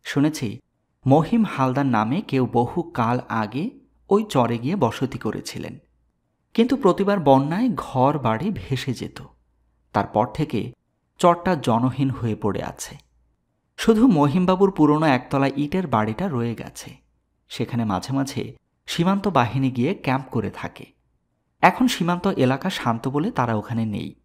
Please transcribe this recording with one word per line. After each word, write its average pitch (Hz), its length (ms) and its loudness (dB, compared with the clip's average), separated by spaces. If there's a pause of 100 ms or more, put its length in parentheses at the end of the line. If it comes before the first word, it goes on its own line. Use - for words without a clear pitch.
শুনেছি 139 560 -2 (460)
মহিম 160 380 4
হালদার 135 420 0
নামে 117 340 0
কেউ 127 320 0
বহু 120 300 0
কাল 123 460 -2
আগে 117 420 -4 (400)
ওই 214 140 4
চরে 120 340 0
গিয়ে 139 180 -4
বসতি 127 420 -2
করেছিলেন, - 600 -8 (760)
কিন্তু 247 220 2
প্রতিবার 196 440 2
বন্যায় 151 540 4
ঘর 135 440 0
বাড়ি 123 360 -2
ভেসে 127 400 -6
যেত। - 280 -12 (720)
তারপর 104 340 2
থেকে 127 460 -4 (460)
চরটা 175 360 4
জনহীন 127 560 0
হয়ে 113 260 -4
পড়ে 101 260 -4
আছে। - 360 -12 (800)
শুধু 220 300 4
মহিমবাবুর 180 640 4
পুরনো 151 360 4
একতলা 135 400 0 (100)
ইটের 147 300 -4
বাড়িটা 110 420 -2
রয়ে 117 260 -4
গেছে। - 420 -16 (520)
সেখানে 117 360 -4
মাঝে 101 280 -4
মাঝে 135 440 -6 (300)
সীমান্ত 196 420 0
বাহিনী 131 420 2
গিয়ে 127 240 0
ক্যাম্প 131 360 -4
করে 101 200 -4
থাকে। - 360 -14 (760)
এখন 214 280 4
সীমান্ত 175 380 0
এলাকা 131 440 2
শান্ত 117 380 -2
বলে 147 220 0
তারা 120 240 0
ওখানে 110 320 -2
নেই। 92 280 -6 (100)